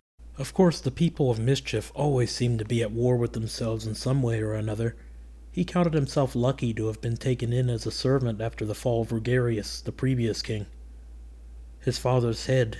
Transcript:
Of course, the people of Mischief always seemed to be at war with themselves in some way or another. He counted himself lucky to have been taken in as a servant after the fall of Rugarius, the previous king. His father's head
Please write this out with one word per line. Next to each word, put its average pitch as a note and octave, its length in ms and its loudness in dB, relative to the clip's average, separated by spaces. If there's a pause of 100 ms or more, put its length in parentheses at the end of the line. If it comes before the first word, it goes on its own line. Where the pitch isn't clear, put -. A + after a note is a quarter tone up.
(360)
Of C3+ 160 -6
course, F3+ 280 6
the C3 100 -2
people D#3+ 400 2
of A2+ 80 0
Mischief A#2 560 0
always C3+ 380 2
seemed A#2+ 260 2
to G#2+ 60 -4
be A#2 180 2
at A2 80 0
war B2 260 2
with A#2+ 180 0
themselves A2 520 -4
in A2 80 -4
some C3 260 0
way A2+ 220 2
or G#2+ 120 -2
another. G#2+ 420 -2 (560)
He F3+ 120 0
counted E3+ 300 2
himself C#3 400 2
lucky B2 400 2
to A2 140 -2
have G#2+ 120 -4
been A#2 160 -2
taken B2 360 0
in B2 180 2
as A#2 160 -2
a C#3+ 60 -2
servant B2 480 2
after A2+ 240 -4
the G#2+ 100 -2
fall A#2 280 2
of A2+ 100 -4
Rugarius, A#2 680 0
the - 120 -6
previous A#2+ 500 0
king. G#2 240 -4 (1120)
His - 200 -2
father's A#2+ 480 2
head B2+ 340 2